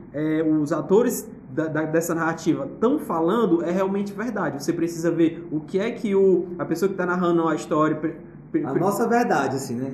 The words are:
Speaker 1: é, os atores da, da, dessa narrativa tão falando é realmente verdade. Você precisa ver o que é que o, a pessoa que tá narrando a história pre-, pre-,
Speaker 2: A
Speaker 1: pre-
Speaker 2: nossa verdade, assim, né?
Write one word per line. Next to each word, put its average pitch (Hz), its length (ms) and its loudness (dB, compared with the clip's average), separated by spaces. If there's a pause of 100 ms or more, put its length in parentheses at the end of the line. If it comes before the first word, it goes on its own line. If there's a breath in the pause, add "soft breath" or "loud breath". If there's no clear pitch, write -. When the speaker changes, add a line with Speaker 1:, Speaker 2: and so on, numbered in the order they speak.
(140)
Speaker 1:
é, 156 300 0
os 156 280 2
atores 190 560 2 (240)
da, 156 160 -2
da, 151 140 -2
dessa 165 320 0
narrativa 160 560 -2 (100)
tão 269 200 2
falando 170 640 2
é 165 80 -2
realmente 196 420 0
verdade. 185 500 -4
Você 175 80 -2
precisa 165 380 0
ver 165 420 2
o 151 80 -2
que 185 200 -4
é 214 100 0
que 196 260 -2
o, 190 340 4 (100)
a - 40 -2
pessoa 170 240 0
que 190 80 0
tá 180 100 -2
narrando 175 420 2
a 156 80 2
história 151 400 0
pre-, 156 200 -4 (360 loud breath)
pre-, 151 120 0
Speaker 2:
A 135 60 -4
Speaker 1:
pre- 139 100 0
Speaker 2:
nossa 202 280 2
verdade, 180 480 2
assim, 131 180 -6
né? 131 200 -4